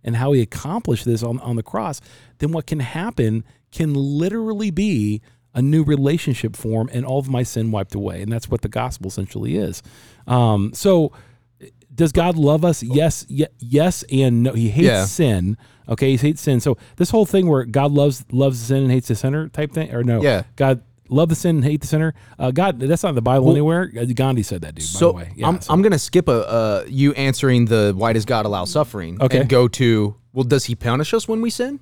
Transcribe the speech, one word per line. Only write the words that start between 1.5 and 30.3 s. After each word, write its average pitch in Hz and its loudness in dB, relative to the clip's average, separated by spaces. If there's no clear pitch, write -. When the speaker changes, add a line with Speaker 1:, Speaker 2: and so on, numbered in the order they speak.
Speaker 1:
the 113 -4
cross, 139 -8
then 151 -2
what 160 -6
can 151 -4
happen 123 -2
can 156 -2
literally 202 -2
be 139 -2
a 127 0
new 151 4
relationship 143 0
form 110 -2
and 123 -4
all 131 -2
of 135 -6
my 127 0
sin 113 -4
wiped 101 -4
away. 98 -6
And 104 -6
that's 117 -6
what 117 -2
the - -4
gospel 117 -6
essentially 107 -6
is. - -4
Um, 113 2
so 175 2
does 156 2
God 175 2
love 151 4
us? 170 2
Yes, 147 0
ye-, 139 -2
yes, 143 0
and 127 2
no. 127 0
He 117 0
hates 135 4
Speaker 2:
Yeah. 98 4
Speaker 1:
sin. 104 0
Okay, 135 0
he 135 2
hates 147 0
sin. 131 2
So 131 0
this 180 0
whole 220 4
thing 185 2
where 135 2
God 135 0
loves, 143 2
loves 131 2
sin 135 0
and 131 2
hates 127 0
the 117 0
sinner 143 -2
type 151 -6
thing, 160 -6
or 120 -2
no? 117 2
Speaker 2:
Yeah. 110 2
Speaker 1:
God 135 2
love 160 2
the 165 2
sin 165 0
and 135 2
hate 151 0
the - -12
sinner. 156 0
Uh, 127 -2
God, 165 0
that's 143 0
not 185 0
in 147 -2
the 120 0
Bible 127 4
Speaker 2:
Well, 160 8
Speaker 1:
anywhere. 165 0
Uh, 120 -4
Gandhi 127 0
said 95 -6
that, 78 -12
dude. 78 -10
Speaker 2:
So 165 2
Speaker 1:
by 87 -12
the - -14
way, - -16
yeah, 135 -2
Speaker 2:
I'm, 180 0
Speaker 1:
so. - -4
Speaker 2:
I'm 165 4
gonna 196 4
skip - 0
a, 117 2
uh, 110 0
you 139 2
answering 131 2
the 107 2
why 113 0
does 107 -2
God 110 0
allow 101 -4
suffering 92 -4
Speaker 1:
Okay. 131 2
Speaker 2:
and 135 0
go 123 4
to, 110 0